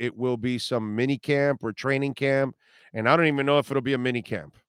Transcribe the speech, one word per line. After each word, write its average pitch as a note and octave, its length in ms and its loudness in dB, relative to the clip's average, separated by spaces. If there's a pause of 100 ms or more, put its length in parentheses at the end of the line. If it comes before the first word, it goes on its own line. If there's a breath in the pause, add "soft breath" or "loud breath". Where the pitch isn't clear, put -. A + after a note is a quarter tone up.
it A#2+ 160 -4
will B2 200 -2
be A#2+ 220 -2
some A2 380 -4
mini C3 200 0
camp C#3+ 460 0
or A2+ 100 -4
training C3+ 420 -2
camp. C3+ 420 0 (360 soft breath)
And A2+ 160 0
I D3+ 80 6
don't E3 100 4
even C#3 200 2
know D3 120 4
if C#3 120 -2
it'll C3+ 120 0
be C3+ 100 -2
a C3 60 0
mini B2 240 -2
camp. D#2+ 340 -8 (120)